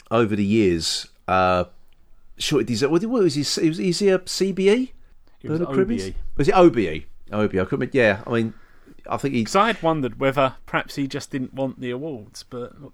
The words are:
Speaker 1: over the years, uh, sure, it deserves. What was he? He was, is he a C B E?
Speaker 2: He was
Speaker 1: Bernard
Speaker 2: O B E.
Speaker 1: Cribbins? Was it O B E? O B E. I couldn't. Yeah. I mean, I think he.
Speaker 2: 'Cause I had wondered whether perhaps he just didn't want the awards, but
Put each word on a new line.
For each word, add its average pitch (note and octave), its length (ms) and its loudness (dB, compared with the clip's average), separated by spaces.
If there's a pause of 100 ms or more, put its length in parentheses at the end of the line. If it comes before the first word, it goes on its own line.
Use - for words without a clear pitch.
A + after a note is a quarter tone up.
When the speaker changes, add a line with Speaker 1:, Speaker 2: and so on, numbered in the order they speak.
(100)
Speaker 1:
over A2+ 260 2
the G2+ 80 2
years, G2 640 2 (180)
uh, F#2 380 4 (720)
sure, - 240 0
it A2 60 0
deserves. C#3+ 400 0
What A#3 160 0
was D#3+ 120 2
he? - 280 -2
He E3 60 4
was, E3 120 -4
is F3+ 180 0
he G3+ 120 2
a F#3 160 2
C F#3+ 260 -2
B F#3+ 160 2
E? B3+ 240 2 (460)
Speaker 2:
He C3+ 100 -12
was D#3 120 -2
Speaker 1:
Bernard C#3 200 -2
Speaker 2:
O B2+ 60 4
B A#2 80 0
E. - 40 -2
Speaker 1:
Cribbins? F#2+ 160 -6 (220)
Was C#3 120 2
it G3+ 60 -2
O F3+ 160 8
B A2+ 180 0
E? D#2 180 -6 (260)
O G#2 160 2
B F#2+ 80 -4
E. F#2 60 2
I - 20 -2
couldn't. B2 300 -4
Yeah. A2 320 4
I - 40 -6
mean, A2+ 220 0 (560)
I - 80 -2
think C#3 180 -2
he. A#2 80 2
Speaker 2:
'Cause G#2+ 140 -2
I G#3 120 4
had - 140 -4
wondered C3+ 380 0
whether C3+ 360 0 (100)
perhaps - 300 -4
he C#3 100 -2
just C3+ 240 -8
didn't B2+ 240 -8
want C3+ 260 -6
the B2 100 -8
awards, B2 520 -10
but B2 320 -14 (200)